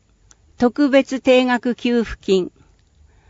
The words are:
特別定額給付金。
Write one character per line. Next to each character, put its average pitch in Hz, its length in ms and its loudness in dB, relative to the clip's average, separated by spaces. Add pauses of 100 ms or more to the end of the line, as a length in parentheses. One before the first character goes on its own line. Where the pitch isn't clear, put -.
(560)
特 262 320 0
別 269 320 0
定 254 240 2
額 247 300 -2
給 240 280 -2
付 - 180 -12
金。 190 320 -2 (760)